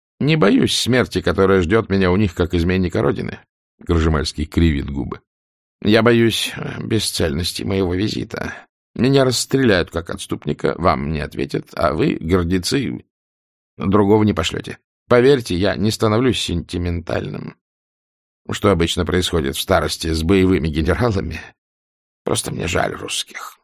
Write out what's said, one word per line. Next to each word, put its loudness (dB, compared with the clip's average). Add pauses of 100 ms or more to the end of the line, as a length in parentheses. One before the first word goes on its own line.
(200)
не 2
боюсь 2
смерти, 0
которая 4
ждёт 0
меня 2
у 2
них 0
как -2
изменника 0
Родины". -2 (380)
Горжемальский 0
кривит 0
губы. -8 (580)
"Я 4
боюсь, 2
э, -10
бесцельности -2
моего -2
визита. -6 (300)
Меня 4
расстреляют 2
как -8
отступника, -4
вам 0
не -4
ответят, -6
а 0
вы, 0
гордецы, -2 (720)
другого 4
не 4
пошлёте. -4 (300)
Поверьте, 4
я 0
не 0
становлюсь 0
сентиментальным, -6 (960)
что 0
обычно 0
происходит -2
в -4
старости -2
с -2
боевыми 4
генералами. -2 (840)
Просто -4
мне -6
жаль -2
русских". -12